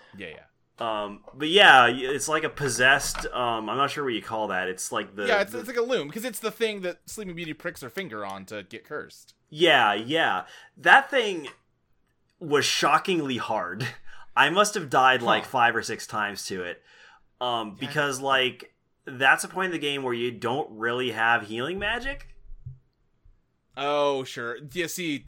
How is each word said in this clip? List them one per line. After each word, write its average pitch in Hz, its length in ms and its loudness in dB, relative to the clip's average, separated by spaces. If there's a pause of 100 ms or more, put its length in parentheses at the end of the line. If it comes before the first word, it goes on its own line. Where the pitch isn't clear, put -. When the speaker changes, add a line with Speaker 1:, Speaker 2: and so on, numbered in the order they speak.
(180)
Speaker 1:
Yeah, 98 120 -14
yeah. 78 140 -18 (360)
Speaker 2:
Um, 104 540 -6
but 143 160 -6
yeah, 170 380 10
y-, 120 120 4
it's 131 300 -4
like 156 160 0
a 147 40 -4
possessed, 131 840 2
um, 113 360 -2
I'm 110 80 -4
not 139 140 0
sure 151 140 -6
what 127 80 -2
you 104 80 -4
call 110 260 -4
that. 92 220 -2
It's - 240 -8
like 104 220 -6
the 101 120 -4
Speaker 1:
Yeah, 214 140 2
it's, 196 100 -6
Speaker 2:
the 226 80 -10
Speaker 1:
it's 208 80 -10
like 254 100 -10
a 240 40 2
loom, 233 280 -2
'cause 214 140 -10
it's 247 160 -8
the 220 120 -6
thing 214 300 -4
that 180 240 -8
Sleeping 190 300 -12
Beauty 165 180 -8
pricks 170 280 -10
her 127 80 -12
finger 110 360 -10
on 98 200 -10
to 104 180 -12
get 101 220 -16
cursed. - 480 -14 (160)
Speaker 2:
Yeah, 151 440 4
yeah. 117 520 -2 (320)
That 214 340 6
thing 202 380 -2 (880)
was 151 260 2
shockingly 156 720 2
hard. 101 480 -4 (260)
<laughs> - 260 -14
I 139 120 8
must 202 260 2
have 170 140 -6
died, 131 320 6
like, 110 220 2
Speaker 1:
Huh. - 60 -14
Speaker 2:
five 117 260 4
or 110 80 -2
six - 240 -8
times 104 380 -6
to 92 180 -6
it. 87 180 -10 (600)
Um, 117 380 -4
Speaker 1:
Yeah. 131 80 -6
Speaker 2:
because, 139 340 -2
like, 131 520 0 (320)
that's 139 380 0
a 180 60 -12
point 185 160 -4
in 180 60 -4
the 160 80 -6
game 143 220 -4
where 127 120 -2
you 120 180 -4
don't 120 400 -4
really 117 400 -2
have 113 360 2
healing 123 300 -6
magic. 240 500 -6 (1500)
Speaker 1:
Oh, 143 480 0
sure. 120 340 -10 (160)
Yeah, 170 140 -4
see, 165 400 -6